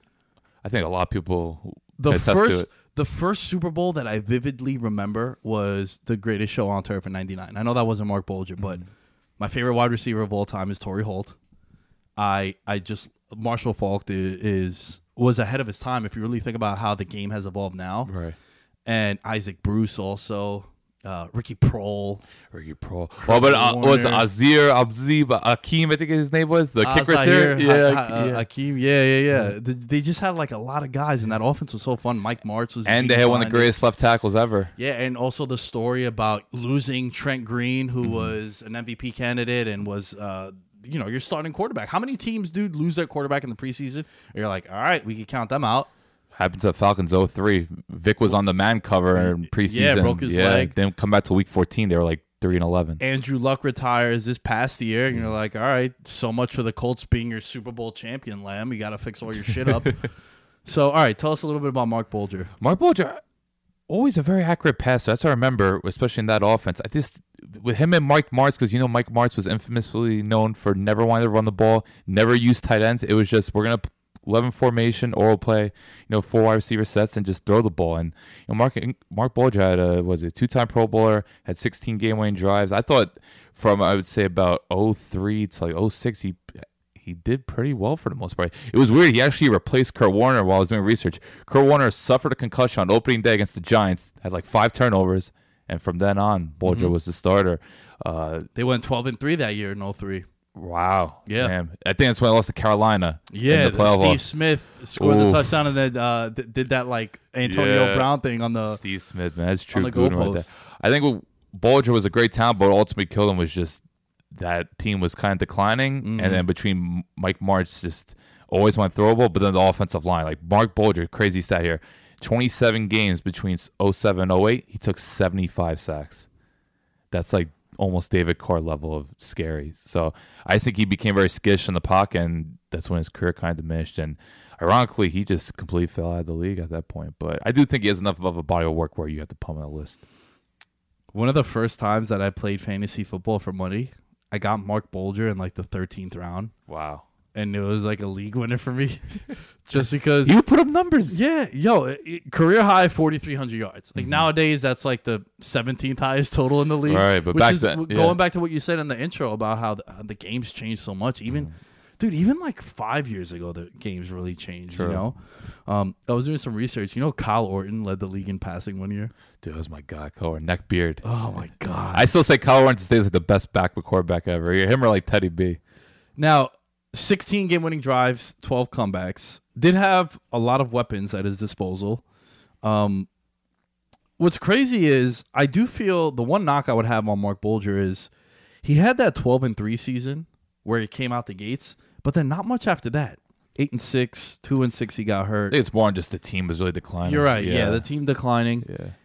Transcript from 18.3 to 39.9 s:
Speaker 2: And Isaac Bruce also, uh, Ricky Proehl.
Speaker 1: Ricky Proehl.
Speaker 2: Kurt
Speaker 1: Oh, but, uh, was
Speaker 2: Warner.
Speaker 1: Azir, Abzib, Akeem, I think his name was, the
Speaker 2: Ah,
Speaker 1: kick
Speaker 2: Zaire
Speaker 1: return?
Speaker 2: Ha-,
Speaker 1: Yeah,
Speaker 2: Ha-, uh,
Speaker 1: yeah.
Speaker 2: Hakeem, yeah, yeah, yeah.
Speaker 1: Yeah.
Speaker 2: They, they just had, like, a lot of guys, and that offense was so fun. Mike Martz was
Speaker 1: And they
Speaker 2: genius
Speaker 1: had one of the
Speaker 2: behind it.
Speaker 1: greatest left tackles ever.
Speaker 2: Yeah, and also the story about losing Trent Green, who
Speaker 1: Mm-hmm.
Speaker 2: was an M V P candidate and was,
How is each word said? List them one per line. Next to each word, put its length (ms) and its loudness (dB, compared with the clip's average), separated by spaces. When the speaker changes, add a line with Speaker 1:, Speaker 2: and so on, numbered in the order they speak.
Speaker 2:
And 400 0
Isaac 380 -8
Bruce 340 0
also, 680 -8
uh, 280 -10
Ricky 220 -8
Proehl. 680 -2
Speaker 1:
Ricky 220 -16
Proehl. 360 -10
Speaker 2:
Kurt 200 -6
Speaker 1:
Oh, 120 8
but, 120 8
uh, 220 4
was 300 6
Speaker 2:
Warner. 140 2
Speaker 1:
Azir, 540 6
Abzib, 520 2
Akeem, 500 0
I 60 2
think 120 -4
his 220 0
name 180 2
was, 240 2
the 140 4
Speaker 2:
Ah, 80 0
Speaker 1:
kick 120 2
Speaker 2:
Zaire 480 6
Speaker 1:
return? 60 0
Speaker 2:
Ha-, 120 6
Speaker 1:
Yeah, 180 8
Speaker 2:
Ha-, 100 2
uh, 40 0
Speaker 1:
yeah. 100 -2
Speaker 2:
Hakeem, 420 -4
yeah, 260 4
yeah, 160 4
yeah. 340 2
Speaker 1:
Yeah. 80 -10
Speaker 2:
They, 120 -4
they 280 -2
just 200 -2
had, 140 -2
like, 160 -6
a 60 -10
lot 260 -8
of 80 -10
guys, 320 -2
and 80 -4
that 120 -2
offense 300 -2
was 80 -10
so 140 -2
fun. 240 -4
Mike 240 -6
Martz 320 -6
was 100 -6
Speaker 1:
And 240 2
they 60 6
Speaker 2:
genius 40 6
Speaker 1:
had 60 8
one 160 4
of 60 0
the 40 -6
Speaker 2:
behind 40 2
it. 20 4
Speaker 1:
greatest 260 4
left 160 2
tackles 360 2
ever. 420 2
Speaker 2:
Yeah, 160 -4
and 240 -4
also 280 -4
the 120 -4
story 480 -4
about 460 -2
losing 600 -2
Trent 340 -6
Green, 440 -2
who 140 -4
Speaker 1:
Mm-hmm. 80 -2
Speaker 2:
was 500 -6
an 140 -14
M 100 -10
V 100 -10
P 160 -10
candidate 560 -2
and 200 -6
was, 260 -8